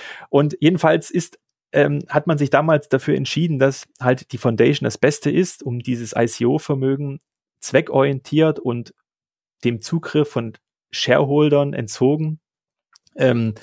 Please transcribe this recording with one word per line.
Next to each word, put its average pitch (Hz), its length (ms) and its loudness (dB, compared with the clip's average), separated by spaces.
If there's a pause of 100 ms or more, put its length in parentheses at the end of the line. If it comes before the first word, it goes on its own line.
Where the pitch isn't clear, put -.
(280)
Und 147 320 2
jedenfalls 160 500 2
ist, - 280 -6 (340)
ähm, 147 360 0
hat 151 200 -2
man 156 100 0
sich 143 120 0
damals 151 380 2
dafür 135 280 0
entschieden, 151 420 -2
dass 135 300 0 (100)
halt 127 320 0
die 120 80 -8
Foundation 123 460 2
das 117 120 -4
Beste 147 360 0
ist, - 320 -2
um 123 160 -6
dieses 120 340 -6
I-C-O-Vermögen 135 1040 -2 (400)
zweckorientiert 143 1000 0
und 120 340 -6 (680)
dem 120 160 -2
Zugriff 151 480 -2
von 117 240 -6 (400)
Shareholdern 143 800 2
entzogen, 151 680 -2 (800)
ähm, 117 460 0